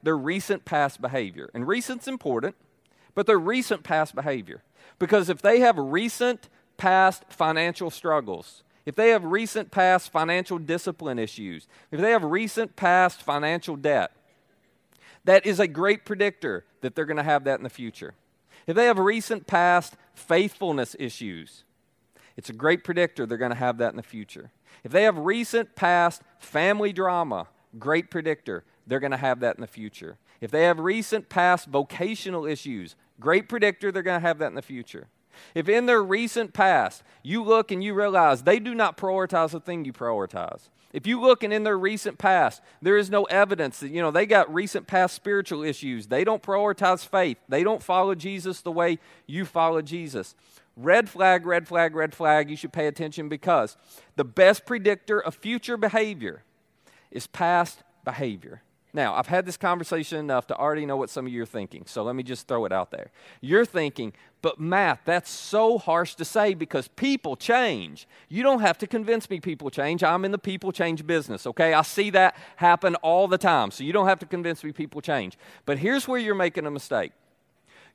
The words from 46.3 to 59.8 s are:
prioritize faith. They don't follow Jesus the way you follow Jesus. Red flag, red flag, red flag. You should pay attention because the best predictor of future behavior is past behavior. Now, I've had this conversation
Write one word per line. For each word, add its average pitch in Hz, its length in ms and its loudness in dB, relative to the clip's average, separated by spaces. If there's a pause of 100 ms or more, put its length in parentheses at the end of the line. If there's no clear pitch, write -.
prioritize 196 600 0
faith. 180 360 0 (100)
They 143 140 0
don't 208 180 0
follow 185 320 0
Jesus 185 480 -8
the 170 100 -8
way 170 280 0 (260)
you 165 200 -6
follow 165 360 0
Jesus. 147 540 -10 (420)
Red 185 320 2
flag, 180 380 2
red 175 200 0
flag, 170 280 0
red 156 180 -2
flag. 151 380 2
You 151 40 -8
should 151 180 -12
pay 160 120 -2
attention 151 420 -6
because 147 480 0 (400)
the 143 80 0
best 185 440 4
predictor 208 520 -2
of 160 140 -6
future 240 440 -8
behavior 208 680 -4 (640)
is - 160 -12
past 175 560 0 (240)
behavior. 120 560 -8 (340)
Now, 120 200 0
I've 127 100 0
had 180 220 0
this 175 100 -12
conversation 170 600 -4